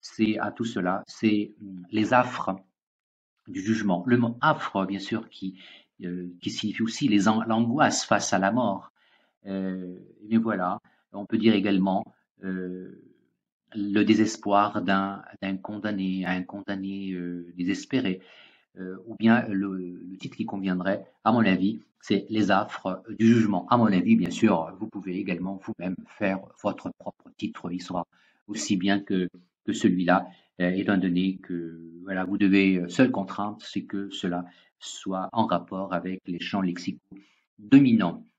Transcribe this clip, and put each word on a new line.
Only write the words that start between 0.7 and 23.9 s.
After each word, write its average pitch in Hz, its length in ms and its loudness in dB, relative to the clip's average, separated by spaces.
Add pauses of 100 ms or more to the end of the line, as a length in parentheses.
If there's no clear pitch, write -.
c'est, 104 540 0
hum, 95 300 -14
les 107 220 2
affres 123 420 0 (920)
du 92 140 -10
jugement. 98 460 0
Le 120 100 6
mot 117 240 2
affre, 147 440 2
bien 98 140 -4
sûr, 107 300 -6
qui, 95 300 -10 (440)
euh, 90 260 -8 (120)
qui - 80 -4
signifie 107 320 -4
aussi 117 260 -2
les 101 200 4
an-, 110 180 2
l'angoisse 117 600 2
face - 280 0
à 95 60 2
la 98 120 2
mort. 107 400 -2 (540)
Euh, 95 520 -6 (260)
et 107 60 -20
bien 113 100 4
voilà, 101 400 -2 (320)
on 101 140 -10
peut 110 120 -4
dire 107 160 4
également, 98 520 2 (380)
euh, 92 600 -10 (720)
le 101 280 2
désespoir 104 760 2
d'un, 98 420 0 (180)
d'un 95 160 -4
condamné, 95 680 -4
un 92 180 -4
condamné, 98 720 -8
euh, 87 440 -8
désespéré. 95 640 -2 (580)
Euh, 92 180 -10 (100)
ou 113 80 -12
bien 113 320 4
le, 98 300 -2
le 90 400 -12
titre - 200 -14
qui - 80 -4
conviendrait, 95 580 -2 (200)
à 110 80 4
mon 117 140 6
avis, 95 340 2 (200)
c'est 98 300 0
les 107 220 2
affres 98 520 -2 (140)
du 110 100 4
jugement. 104 420 4
À 123 80 6
mon 117 100 6
avis, 101 280 6